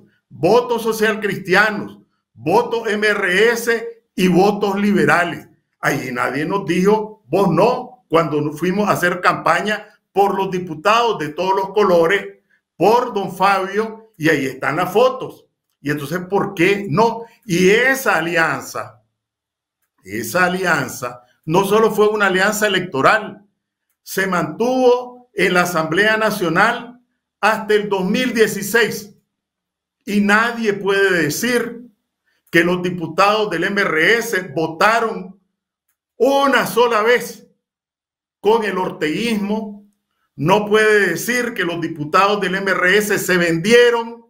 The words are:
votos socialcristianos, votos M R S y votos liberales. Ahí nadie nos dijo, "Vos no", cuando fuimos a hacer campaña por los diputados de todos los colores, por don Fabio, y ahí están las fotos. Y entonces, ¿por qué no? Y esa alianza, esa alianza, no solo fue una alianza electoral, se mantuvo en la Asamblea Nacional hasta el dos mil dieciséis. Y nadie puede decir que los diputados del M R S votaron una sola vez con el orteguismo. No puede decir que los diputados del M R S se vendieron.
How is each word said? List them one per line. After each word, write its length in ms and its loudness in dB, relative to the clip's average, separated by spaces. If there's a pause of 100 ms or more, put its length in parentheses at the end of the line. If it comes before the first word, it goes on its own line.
(280)
votos 560 2
socialcristianos, 1160 -2 (340)
votos 560 -2
M 180 0
R 440 2
S 520 -4 (100)
y 140 2
votos 500 2
liberales. 720 0 (320)
Ahí 320 -4
nadie 340 -4
nos 200 -4
dijo, 640 0
"Vos 220 2
no", 600 0
cuando 420 0
fuimos 380 -2
a 40 2
hacer 280 -2
campaña 680 0 (240)
por 240 2
los 160 -4
diputados 680 0
de 100 -6
todos 260 -2
los 140 -2
colores, 680 2 (360)
por 380 2
don 200 -6
Fabio, 840 -2
y 100 0
ahí 180 2
están 300 -4
las 160 -2
fotos. 540 0 (340)
Y 120 -6
entonces, 280 -6 (100)
¿por 260 -2
qué 340 0
no? 340 0 (220)
Y 240 2
esa 480 2
alianza, 840 -4 (1000)
esa 420 -2
alianza, 760 -4 (240)
no 200 2
solo 260 2
fue 160 2
una 200 0
alianza 380 0
electoral, 800 0 (560)
se 240 -4
mantuvo 1080 0
en 200 0
la 100 4
Asamblea 540 0
Nacional 840 0 (420)
hasta 340 0
el 140 0
dos 200 0
mil 240 -2
dieciséis. 840 0 (880)
Y 160 0
nadie 520 2
puede 500 2
decir 600 -2 (680)
que 140 4
los 180 0
diputados 720 0
del 140 -2
M 160 -2
R 360 2
S 380 -4
votaron 840 -2 (760)
una 500 2
sola 380 2
vez 440 0 (920)
con 240 0
el 140 -4
orteguismo. 1080 -6 (500)
No 300 0
puede 420 2
decir 460 -4
que 120 -4
los 160 -6
diputados 600 0
del 140 -2
M 160 -2
R 260 2
S 220 0
se 180 0
vendieron. 920 2